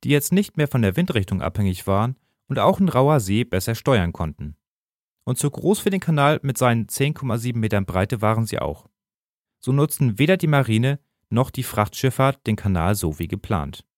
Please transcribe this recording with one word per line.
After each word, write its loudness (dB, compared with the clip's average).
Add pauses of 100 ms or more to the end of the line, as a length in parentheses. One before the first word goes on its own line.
die -4
jetzt 2
nicht 0
mehr 0
von 0
der 2
Windrichtung -2
abhängig -2
waren 0 (320)
und -4
auch 2
in 4
rauer 4
See 0
besser -2
steuern 2
konnten. -8 (680)
Und -4
zu 0
groß -2
für 0
den -2
Kanal 2
mit -4
seinen 2
zehn 0
Komma -4
sieben -4
Metern 0
Breite -2
waren 2
sie -4
auch. -6 (720)
So -4
nutzten 0
weder 4
die 0
Marine 2 (300)
noch 2
die -6
Frachtschifffahrt 0
den -2
Kanal 0
so -4
wie -6
geplant. -6 (120)